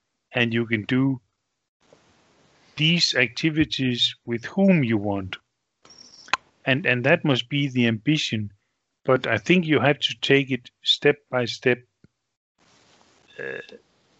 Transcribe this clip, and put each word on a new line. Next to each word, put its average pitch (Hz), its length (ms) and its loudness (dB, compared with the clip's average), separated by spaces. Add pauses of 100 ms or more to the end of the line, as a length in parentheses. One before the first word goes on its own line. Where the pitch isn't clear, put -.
(340)
and 117 200 0
you 117 120 0
can 110 180 -4
do 131 380 0 (1500)
these 160 400 0
activities 127 1000 -2 (120)
with 120 180 -8
whom 190 400 2
you 113 140 0
want. 98 400 -6 (1300)
And, 131 200 0
and 123 200 0
that 160 180 2
must 123 240 0
be 143 220 -2
the 123 180 2
ambition. 113 640 -2 (540)
But 127 220 2
I 113 100 0
think 175 280 2
you 147 140 2
have 139 200 2
to - 220 -4
take 139 300 2
it 127 180 -6 (140)
step - 340 2 (120)
by 123 160 -2
step. 123 340 -2 (1600)
Uh, - 220 -10 (600)